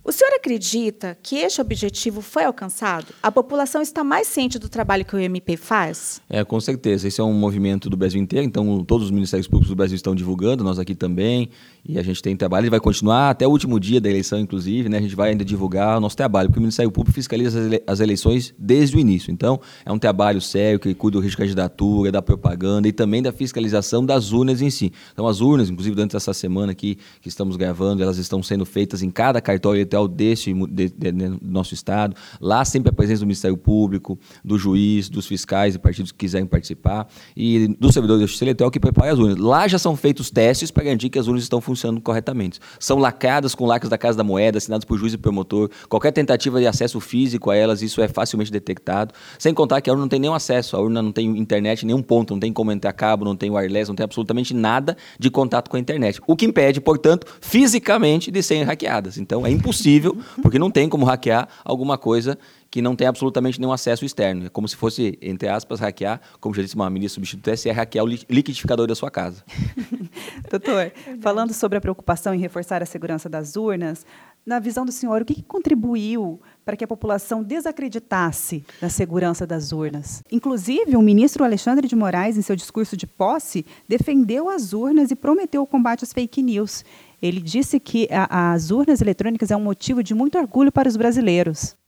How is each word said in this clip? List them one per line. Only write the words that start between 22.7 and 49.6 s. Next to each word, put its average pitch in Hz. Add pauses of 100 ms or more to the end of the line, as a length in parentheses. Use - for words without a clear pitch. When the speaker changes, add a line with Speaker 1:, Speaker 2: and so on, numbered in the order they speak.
Speaker 2:
e 107
também 110
da 127
fiscalização 113
das 131
urnas 127
em 143
si. 101 (180)
Então, 110
as 104
urnas, 127
inclusive 92
durante 104
essa 98
semana 95
aqui 101 (240)
que -
estamos 92
gravando, 95
elas 92
estão 92
sendo 98
feitas 98
em 92
cada 117
cartório 101
eleitoral 101
desse 104
mu-, 92
de, 92
de, -
de, 92
do 92
nosso 92
estado. 104 (240)
Lá 107
sempre 131
a -
presença 107
do 104
Ministério 95
Público, 98 (280)
do 104
juiz, 101
dos 98
fiscais 98
e 92
partidos 90
que -
quiserem 95
participar 90 (280)
e 110
dos -
servidores 110
da 107
Justiça -
Eleitoral 123
que -
preparam 131
as 143
urnas. 104
Lá 131
já 185
são 165
feitos 135
testes 127
para -
garantir 127
que 135
as 113
urnas 123
estão 120
funcionando 117
corretamente. 113 (180)
São -
lacradas 135
com 127
lacres 117
da 110
Casa 117
da 110
Moeda, 104
assinados 107
por 110
juiz 110
e 113
promotor. 104 (200)
Qualquer 143
tentativa 127
de 123
acesso 117
físico 120
a 101
elas, 107
isso 110
é 110
facilmente 107
detectado. 101 (240)
Sem 165
contar 147